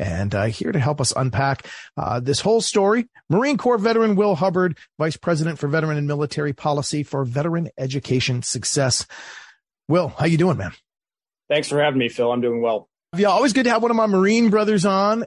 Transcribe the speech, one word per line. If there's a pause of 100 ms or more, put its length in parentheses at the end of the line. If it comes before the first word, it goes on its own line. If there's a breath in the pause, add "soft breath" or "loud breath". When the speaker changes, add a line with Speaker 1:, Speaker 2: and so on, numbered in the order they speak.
Speaker 1:
And,
uh,
here
to
help
us
unpack, (320 loud breath)
uh,
this
whole
story, (200 soft breath)
Marine
Corps
veteran
Will
Hubbard, (200 loud breath)
Vice
President
for
Veteran
and
Military
Policy
for
Veteran
Education
Success. (840 loud breath)
Will,
how
you
doing,
man? (760)
Speaker 2:
Thanks
for
having
me,
Phil.
I'm
doing
well. (280)
Speaker 1:
Yeah,
always
good
to
have
one
of
my
Marine
brothers
on.